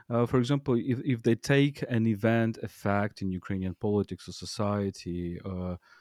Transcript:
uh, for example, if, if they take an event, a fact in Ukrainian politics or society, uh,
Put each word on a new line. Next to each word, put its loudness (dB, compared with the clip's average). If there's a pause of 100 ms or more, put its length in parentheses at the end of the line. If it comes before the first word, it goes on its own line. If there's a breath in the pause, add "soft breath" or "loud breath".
(100)
uh, 2
for 2
example, 2
if, 0
if 0
they 4
take 2
an 2
event, 2
a -8
fact -2
in -2
Ukrainian -4
politics -2
or -14
society, -4
uh, -6 (240 soft breath)